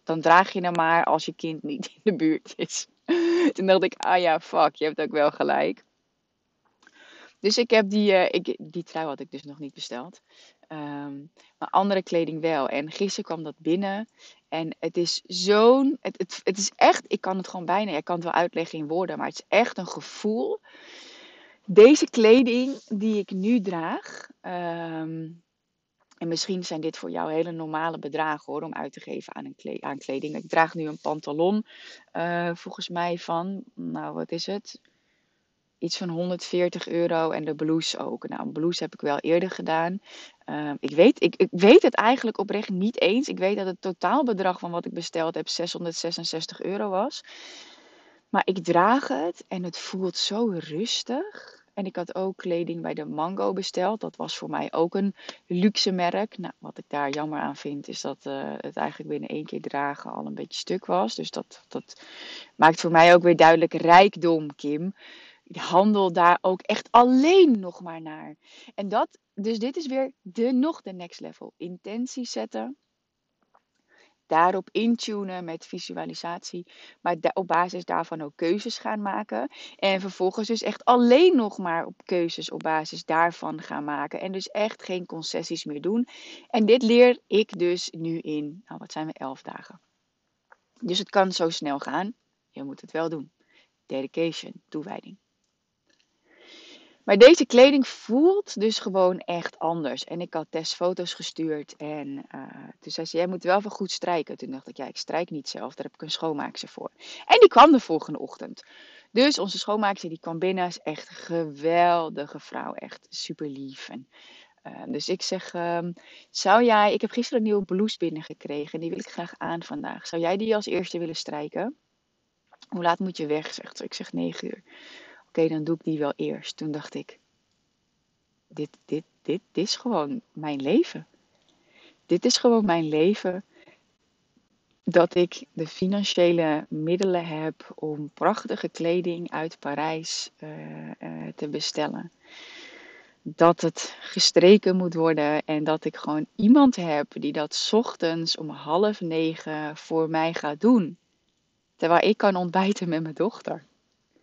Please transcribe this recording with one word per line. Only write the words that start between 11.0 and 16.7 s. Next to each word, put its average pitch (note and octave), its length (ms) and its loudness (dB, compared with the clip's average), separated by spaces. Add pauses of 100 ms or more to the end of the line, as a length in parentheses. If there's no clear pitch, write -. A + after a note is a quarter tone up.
maar - 120 -10
andere F#3+ 340 2
kleding D#3+ 380 -2
wel. D#3 260 0
En D3+ 240 -4
gisteren G3 320 -4
kwam D#3+ 200 -8
dat D3 140 -10
binnen. G3 500 -2 (400)
En D#3+ 320 -6
het E3 180 -4
is E3+ 280 -2
zo'n, A3+ 760 4
het, - 160 -8
het, - 260 -8
het F#3+ 140 0
is G3+ 180 -4